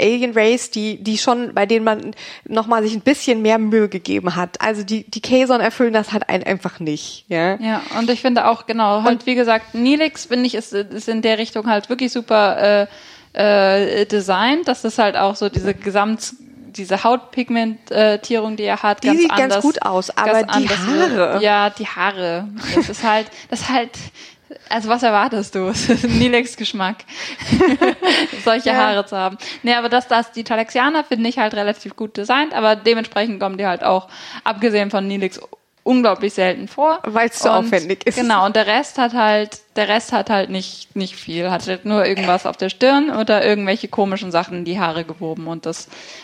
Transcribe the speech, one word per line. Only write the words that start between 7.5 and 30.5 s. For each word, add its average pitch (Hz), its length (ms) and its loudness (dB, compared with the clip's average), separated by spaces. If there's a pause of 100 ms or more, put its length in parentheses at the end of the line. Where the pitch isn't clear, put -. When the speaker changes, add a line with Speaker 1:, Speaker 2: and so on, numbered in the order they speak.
Speaker 2:
Ja, 220 220 -2 (160)
und 233 120 0
ich 240 120 0
finde 247 260 2
auch, 226 180 0
genau, 214 380 0
halt, 233 100 4
Speaker 1:
Und - 120 -4
Speaker 2:
wie 254 100 0
gesagt, 226 400 2
Neelix, 302 520 0
finde 247 180 0
ich, 247 100 -2
ist, 233 160 -8
ist 202 380 -6
in 220 120 -2
der 220 160 2
Richtung 226 300 -6
halt 208 220 0
wirklich 247 240 -4
super, 208 720 2 (460)
äh, 202 680 4
äh, 208 40 0
designt. 208 640 0
Das 254 160 -4
ist 220 140 -2
halt 208 180 2
auch 196 180 2
so 208 140 -2
diese 190 240 -2
Gesamt-, 202 680 -2
diese - 640 -8
Hautpigmentierung, 226 1500 0
die 214 80 -6
er 202 200 -2
hat, 208 200 0
Speaker 1:
Die 262 40 0
Speaker 2:
ganz 311 120 4
Speaker 1:
sieht 339 120 4
ganz 277 100 2
Speaker 2:
anders, 208 220 2
Speaker 1:
gut 294 180 0
aus, 185 340 0
aber 220 280 4
Speaker 2:
ganz 202 120 -8
Speaker 1:
die 240 140 2
Speaker 2:
anders. 202 80 0 (100)
Speaker 1:
Haare. 254 560 2
Speaker 2:
Ja, 208 280 4
die 208 160 -10
Haare. 185 600 -4 (260)
Das - 140 2
ist 208 160 -10
halt, 220 240 2 (220)
das 240 120 -6
ist - 80 -6
halt, 247 200 -2 (800)
also 214 220 -2
was 240 140 0
erwartest 214 520 2
du? 190 120 -2
<laughs> - 20 -2
Es - 200 -2
ist 240 200 2
Nilex 240 480 2
Geschmack. 202 400 -4 (540)
<laughs> 370 180 4 (720)
Solche 233 260 2
Speaker 1:
Ja. 254 60 2
Speaker 2:
Haare 214 300 2
zu 202 120 -8
haben. 190 200 -2 (260)
Nee, 240 100 2
aber 233 160 0
das, 247 180 2
das, 233 240 2
die 233 120 -8
Talaxianer 247 600 0